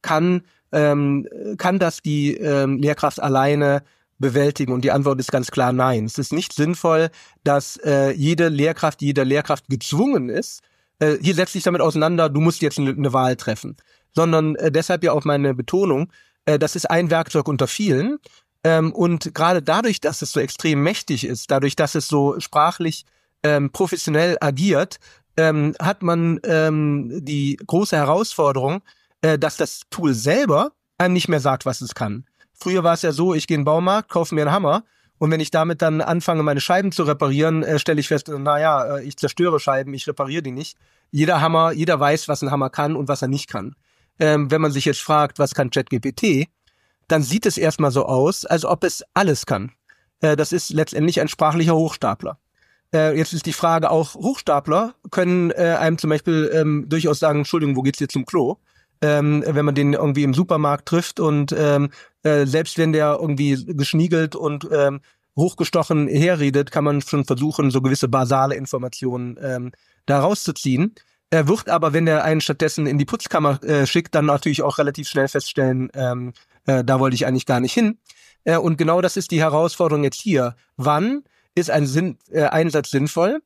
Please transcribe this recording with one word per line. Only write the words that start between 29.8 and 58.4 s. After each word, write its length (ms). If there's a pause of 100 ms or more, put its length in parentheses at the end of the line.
Tool 240
selber 560 (260)
einem 160
nicht 140
mehr 120
sagt, 280
was 140
es 120
kann. 320 (280)
Früher 300
war 120
es 80
ja 80
so, 240
ich 100
gehe 80
in 80
den 40
Baumarkt, 440
kaufe 240
mir 80
einen 100
Hammer 320 (360)
und 100
wenn 100
ich 120
damit 320
dann 180
anfange, 400
meine 200
Scheiben 300
zu 120
reparieren, 580
äh, 160
stelle 220
ich 80
fest, 280
na 240
ja, 380
äh, 60
ich 140
zerstöre 420
Scheiben, 340
ich 140
repariere 340
die 100
nicht. 240 (360)
Jeder 300
Hammer, 300
jeder 280
weiß, 280
was 140
ein 80
Hammer 220
kann 240
und 120
was 140
er 60
nicht 200
kann. 280 (440)
Ähm, 300
wenn 120
man 100
sich 140
jetzt 160
fragt, 360
was 160
kann 160
Chat 220
G 80
P 120
T, 360 (600)
dann 140
sieht 240
es 120
erstmal 340
so 160
aus, 380
als 200
ob 180
es 200 (100)
alles 320
kann. 260 (500)
Äh, 140
das 160
ist 200
letztendlich 500
ein 60
sprachlicher 480
Hochstapler. 640 (520)
Äh, 240
jetzt 180
ist 120
die 80
Frage, 380
auch 240
Hochstapler 800 (160)
können, 400
äh, 280
einem 200
zum 100
Beispiel, 420
ähm, 380
durchaus 300
sagen, 200
„Entschuldigung, 360
wo 80
geht's 160
hier 100
zum 160
Klo?“ 320 (420)